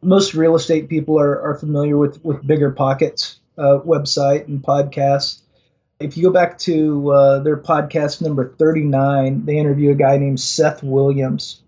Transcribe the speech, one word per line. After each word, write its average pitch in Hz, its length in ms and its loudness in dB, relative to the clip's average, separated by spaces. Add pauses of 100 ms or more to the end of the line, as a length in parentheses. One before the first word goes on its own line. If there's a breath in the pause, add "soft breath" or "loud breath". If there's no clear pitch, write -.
Most 190 340 2
real 160 200 2
estate 160 320 -2
people 156 320 0
are, 143 220 0
are 147 140 -4
familiar 147 420 -2
with, 143 260 -2
with 147 240 -6
Bigger 147 240 2
Pockets, 135 680 -4 (180)
uh, 139 280 2
website 143 640 0
and 143 160 -8
podcasts. 139 760 -2 (580)
If 147 160 -8
you 165 80 -4
go 180 80 6
back 175 280 2
to, 151 520 0
uh, 139 280 6
their 147 180 0
podcast 147 640 -2
number 139 360 -4
thirty-nine, 139 840 0
they 147 140 -2
interview 147 340 2
a 143 40 2
guy 139 220 4
named 139 220 -2
Seth - 420 -2
Williams 139 840 -2